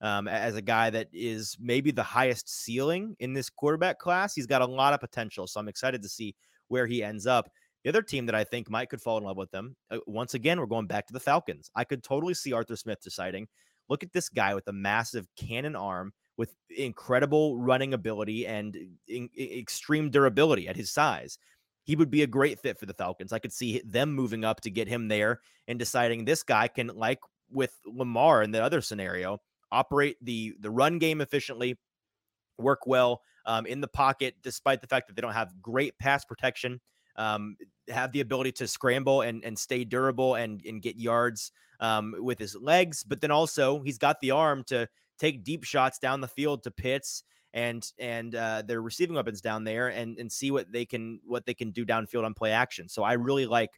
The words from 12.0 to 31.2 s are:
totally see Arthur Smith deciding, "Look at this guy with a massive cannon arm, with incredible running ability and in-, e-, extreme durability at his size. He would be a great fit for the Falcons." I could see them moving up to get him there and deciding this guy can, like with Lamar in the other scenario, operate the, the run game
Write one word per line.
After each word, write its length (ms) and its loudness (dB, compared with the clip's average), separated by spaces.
totally 300 -2
see 200 -6
Arthur 220 -2
Smith 260 -8
deciding, 460 -8
"Look 160 -2
at 100 -14
this 160 -2
guy 260 2
with 120 -6
a 60 -6
massive 540 -2
cannon 380 -6
arm, 360 -6
with 180 -4
incredible 880 2
running 360 2
ability 520 -2
and 300 -6
in-, 260 -8
e-, 260 -8
extreme 500 0
durability 580 6
at 80 -4
his 160 -6
size. 460 2
He 120 0
would 140 6
be 140 4
a 40 2
great 320 2
fit 180 -4
for 100 -12
the 60 -10
Falcons." 380 -6
I 80 -2
could 140 -10
see 320 -2
them 260 0
moving 320 -2
up 180 0
to 100 -8
get 180 -2
him 180 -4
there 320 2
and 120 -4
deciding 460 0
this 180 2
guy 240 4
can, 200 -4
like 320 -2
with 240 -2
Lamar 580 6
in 80 0
the 100 2
other 200 2
scenario, 580 -4
operate 500 2
the, 380 -4
the 120 -6
run 280 4
game 220 2